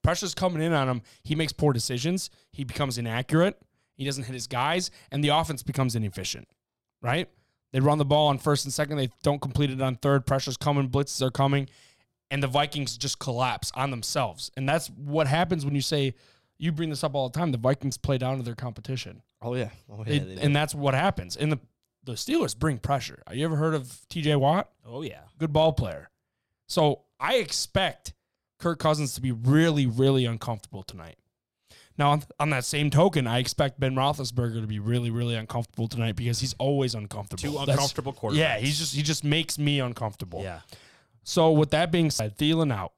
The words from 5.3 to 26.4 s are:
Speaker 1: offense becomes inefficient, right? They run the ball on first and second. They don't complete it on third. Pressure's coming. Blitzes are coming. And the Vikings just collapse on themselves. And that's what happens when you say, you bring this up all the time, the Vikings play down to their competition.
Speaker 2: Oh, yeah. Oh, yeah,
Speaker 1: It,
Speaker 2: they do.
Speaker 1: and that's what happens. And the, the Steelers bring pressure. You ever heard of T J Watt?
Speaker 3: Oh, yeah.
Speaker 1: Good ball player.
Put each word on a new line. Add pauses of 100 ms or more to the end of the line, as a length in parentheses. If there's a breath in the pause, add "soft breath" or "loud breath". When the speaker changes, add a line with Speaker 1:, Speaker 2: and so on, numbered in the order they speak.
Speaker 1:
offense
becomes
inefficient, (540)
right? (440)
They
run
the
ball
on
first
and
second.
They (120)
don't
complete
it
on
third.
Pressure's
coming.
Blitzes
are
coming. (600 soft breath)
And
the
Vikings
just
collapse
on
themselves.
And
that's
what
happens
when
you
say, (440 soft breath)
you
bring
this
up
all
the
time,
the
Vikings
play
down
to
their
competition. (200)
Speaker 2:
Oh,
yeah. (220)
Oh,
yeah,
Speaker 1:
It,
Speaker 2:
they
do.
Speaker 1:
and
that's
what
happens.
And
the, (460)
the
Steelers
bring
pressure. (100)
You
ever
heard
of
T
J
Watt? (140)
Speaker 3:
Oh,
yeah. (180)
Speaker 1:
Good
ball
player. (580)